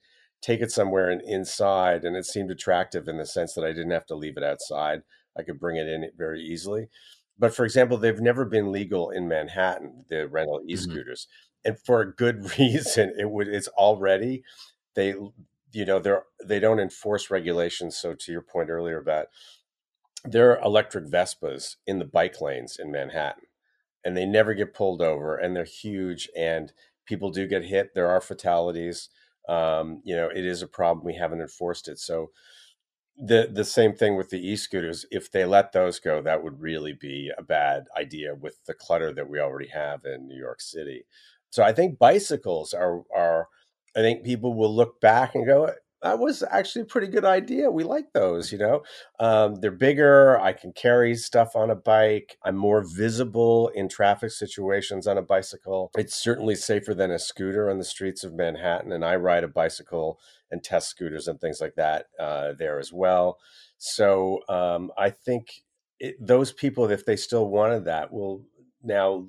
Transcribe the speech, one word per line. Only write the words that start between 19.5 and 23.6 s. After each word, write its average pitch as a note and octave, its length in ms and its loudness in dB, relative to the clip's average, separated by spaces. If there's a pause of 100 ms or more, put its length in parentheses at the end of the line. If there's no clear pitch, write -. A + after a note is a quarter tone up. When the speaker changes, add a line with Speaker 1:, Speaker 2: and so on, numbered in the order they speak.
Speaker 1:
there A#2+ 260 6
are - 140 0
electric G#2 400 0
Vespas D2 680 -4 (100)
in G2 140 -4
the E2+ 60 -6
bike F2 360 -2
lanes C2 380 -8
in D2+ 120 -10
Manhattan, C#2+ 520 -6 (600)